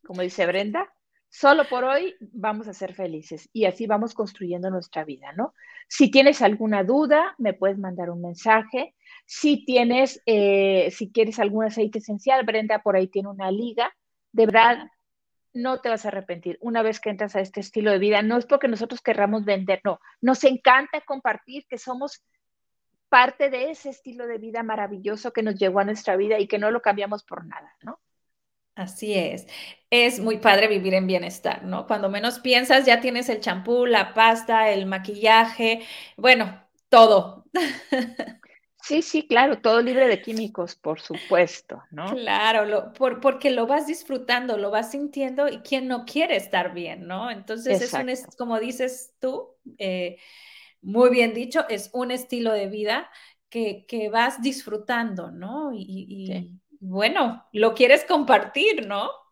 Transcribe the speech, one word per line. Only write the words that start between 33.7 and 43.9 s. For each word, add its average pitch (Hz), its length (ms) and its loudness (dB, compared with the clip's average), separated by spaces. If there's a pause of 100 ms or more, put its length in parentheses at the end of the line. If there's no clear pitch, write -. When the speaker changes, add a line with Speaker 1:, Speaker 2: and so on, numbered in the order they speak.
Speaker 2:
la 208 260 2
pasta, 226 560 4
el 196 160 -2
maquillaje, 220 960 2 (340)
bueno, 220 460 4 (280)
todo. 220 640 8
<laughs> 330 340 -4 (920)
Speaker 1:
Sí, 311 220 0
sí, 302 240 -4
claro, 254 340 4
todo 226 220 4
libre 254 240 2
de 196 140 2
químicos, 214 540 -8
por 156 240 -8
supuesto, - 920 -2
¿no? 196 320 -8
Speaker 2:
Claro, 214 420 2
lo, 208 280 -4
por, 247 260 -2
porque 269 320 0
lo 233 160 0
vas 285 180 0
disfrutando, 254 720 -4